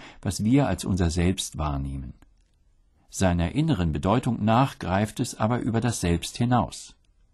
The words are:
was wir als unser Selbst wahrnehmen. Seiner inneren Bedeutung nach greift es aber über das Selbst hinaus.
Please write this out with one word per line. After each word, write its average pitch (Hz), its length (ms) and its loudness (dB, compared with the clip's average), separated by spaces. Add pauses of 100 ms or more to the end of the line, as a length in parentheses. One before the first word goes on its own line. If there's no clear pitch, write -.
(220)
was 101 220 -2
wir 127 240 4
als 95 180 -2
unser 90 240 2
Selbst 87 480 0
wahrnehmen. 69 560 -6 (960)
Seiner 87 440 0
inneren 117 380 2
Bedeutung 104 520 0
nach 117 360 2
greift 98 400 -2
es - 160 -4
aber 113 240 0
über 110 220 -2
das 117 180 -2
Selbst 85 380 0
hinaus. - 580 0 (380)